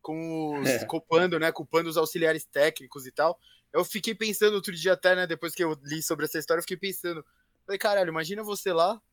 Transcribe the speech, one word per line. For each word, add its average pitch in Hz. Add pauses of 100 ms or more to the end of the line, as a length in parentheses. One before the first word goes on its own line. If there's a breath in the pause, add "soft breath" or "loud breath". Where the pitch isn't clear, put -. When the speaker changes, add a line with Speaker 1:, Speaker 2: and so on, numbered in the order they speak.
Speaker 1:
com 160
os, 135
Speaker 2:
É. 113
Speaker 1:
culpando, 165
né, 160
culpando 165
os 160
auxiliares 160
técnicos 143
e 131
tal. 160 (340 soft breath)
Eu 175
fiquei 220
pensando 214
outro 190
dia 170
até, 180
né, 180
depois 165
que -
eu 156
li 151
sobre 151
essa 156
história, 165
eu -
fiquei 185
pensando, 175 (440)
falei, 196
caralho, 202
imagina 160
você 202
lá 180 (140)